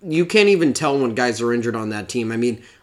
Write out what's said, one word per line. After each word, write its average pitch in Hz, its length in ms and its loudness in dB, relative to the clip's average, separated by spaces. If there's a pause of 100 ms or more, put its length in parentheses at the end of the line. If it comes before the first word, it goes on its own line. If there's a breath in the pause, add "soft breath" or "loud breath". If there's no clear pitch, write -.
you 165 200 2
can't 208 220 4
even 165 240 4
tell 143 260 -2
when 123 160 0
guys 120 260 -2
are 120 140 0
injured 117 220 -2
on 107 140 -6
that 104 180 -8
team. 113 240 -4
I 117 40 -4
mean, 117 260 -2 (200 loud breath)